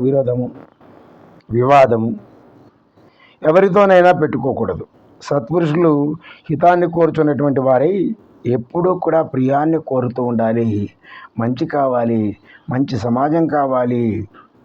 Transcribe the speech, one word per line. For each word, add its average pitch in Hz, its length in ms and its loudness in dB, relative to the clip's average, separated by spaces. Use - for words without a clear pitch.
విరోధము, 123 420 0
వివాదము 120 560 4
ఎవరితోనైనా 180 800 4
పెట్టుకోకూడదు. 123 640 -4
సత్పురుషులు 160 720 0
హితాన్ని 175 460 2
కోరుచున్నటువంటి 147 720 0
వారై 135 280 2
ఎప్పుడూ 175 340 -2
కూడా 160 160 2
ప్రియాన్ని 139 460 0
కోరుతూ 123 400 -2
ఉండాలి. 113 360 0
మంచి 123 240 -4
కావాలి, 120 480 0
మంచి 127 220 -2
సమాజం 156 400 0
కావాలి. 127 500 -2